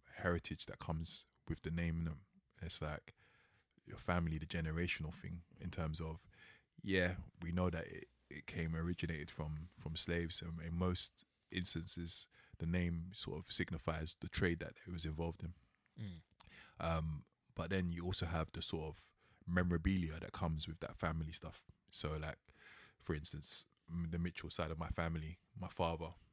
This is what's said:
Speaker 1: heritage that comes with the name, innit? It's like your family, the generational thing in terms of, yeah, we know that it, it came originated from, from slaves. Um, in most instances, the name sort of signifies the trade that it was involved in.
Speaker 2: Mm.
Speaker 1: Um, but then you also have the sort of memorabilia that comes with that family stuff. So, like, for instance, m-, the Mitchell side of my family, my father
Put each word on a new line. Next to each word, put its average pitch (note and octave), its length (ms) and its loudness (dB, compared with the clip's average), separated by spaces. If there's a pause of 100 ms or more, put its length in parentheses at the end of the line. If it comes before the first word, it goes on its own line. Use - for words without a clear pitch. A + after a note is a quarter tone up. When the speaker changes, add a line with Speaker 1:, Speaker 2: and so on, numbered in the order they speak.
(160)
Speaker 1:
heritage E2+ 520 2
that - 120 -12
comes - 460 -2 (240)
with D#2+ 140 -2
the D#2 80 -2
name, E2 360 2
innit? D2+ 80 -2 (500)
It's - 160 -2
like D2+ 320 -4 (720)
your - 120 -12
family, E2 400 4
the D#2 80 -2
generational D#2+ 680 0
thing E2+ 280 -8 (180)
in F2 100 -6
terms D#2+ 300 0
of, D#2+ 260 -6 (560)
yeah, F#2 320 4 (280)
we E2+ 100 -2
know F2+ 180 4
that E2 180 -2
it, E2+ 180 -10 (240)
it - 160 -10
came E2 300 0
originated E2 540 0
from, D#2 380 -4 (100)
from D#2+ 200 -6
slaves. E2+ 440 2
Um, E2 240 -6
in E2+ 120 -2
most - 480 4 (260)
instances, F2 760 0 (320)
the D#2+ 60 0
name E2+ 480 2
sort - 260 -4
of - 120 -8
signifies D#2+ 720 0
the - 80 -4
trade E2+ 300 4
that D#2+ 140 -6 (140)
it F2+ 60 -6
was E2 100 -2
involved D#2+ 400 -2
in. E2+ 100 -4 (480)
Speaker 2:
Mm. F2+ 180 -8 (600)
Speaker 1:
Um, D#2+ 440 2 (320)
but E2+ 140 -2
then F#2 220 4
you E2+ 140 -2
also F2+ 200 2
have D#2+ 280 2
the D#2+ 80 -4
sort D#2 240 0
of D2+ 100 -4 (500)
memorabilia F2 760 4
that - 100 -6
comes D#2+ 360 0
with D#2 120 -6
that - 180 -6
family D#2+ 360 2
stuff. - 280 -8 (300)
So, - 200 0 (100)
like, D2+ 160 -4 (640)
for E2+ 120 -2
instance, - 520 -2 (240)
m-, E2+ 200 -2
the E2+ 100 0
Mitchell E2+ 300 -2
side D#2+ 220 0
of D#2+ 80 -4
my E2 80 -4
family, E2 500 -2 (220)
my E2+ 80 -4
father E2 400 0 (260)